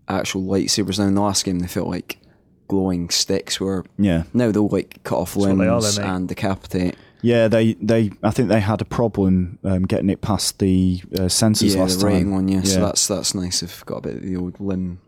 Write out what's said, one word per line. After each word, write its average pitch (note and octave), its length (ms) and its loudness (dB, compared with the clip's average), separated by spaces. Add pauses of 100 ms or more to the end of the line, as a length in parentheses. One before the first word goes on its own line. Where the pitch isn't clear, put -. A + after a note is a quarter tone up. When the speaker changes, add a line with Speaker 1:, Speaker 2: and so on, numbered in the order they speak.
Speaker 1:
actual F#2+ 360 -4
lightsabers F#2+ 560 0
now. G2+ 60 4
In G2 100 2
the G2+ 60 2
last G2+ 240 0
game, F2+ 140 -2
they F2 80 -4
felt F2 200 -4
like - 320 -8 (480)
glowing F#2 420 -2
sticks. - 500 -2
Where F#2+ 240 -4 (140)
Speaker 2:
Yeah. F2+ 260 2 (100)
Speaker 1:
now A#2 180 2
they'll, G#2 160 2
like, - 360 -4
cut - 140 -4
off - 160 -4
Speaker 3:
That's G2+ 140 2
what G2 100 4
they F#2+ 100 2
are, - 140 2
Speaker 1:
limbs G#2 160 0
Speaker 3:
though, G2+ 60 -4
mate. G2 60 -4
Speaker 1:
and F#2 180 -4
decapitate. F#2 680 -4 (260)
Speaker 2:
Yeah, A#2 260 4
they, A2+ 280 4
they, A2 360 2 (100)
I G#2+ 100 2
think G#2+ 180 0
they A2 100 4
had G#2 220 0
a - 40 -2
problem, F#2+ 800 0
um, F#2 200 0
getting F#2+ 260 0
it - 120 -2
past - 380 -2
the, F#2 420 2 (140)
uh, F#2+ 80 -2
sensors G#2+ 520 2
Speaker 1:
Yeah, F#2 60 2
Speaker 2:
last F#2 200 0
Speaker 1:
the G2+ 60 2
rating F#2+ 180 2
Speaker 2:
time. G2+ 80 0
Speaker 1:
one, F#2+ 160 0
yeah. F#2+ 140 2
So F#2+ 160 2
Speaker 2:
Yeah. F#2 60 2
Speaker 1:
that's, - 220 -2
that's F#2 260 -4
nice. F2+ 280 -4
They've - 240 -12
got - 120 -8
a - 40 -10
bit - 160 -8
of - 60 -10
the F#2 120 -6
old F2+ 240 -6
limb F#2 480 -4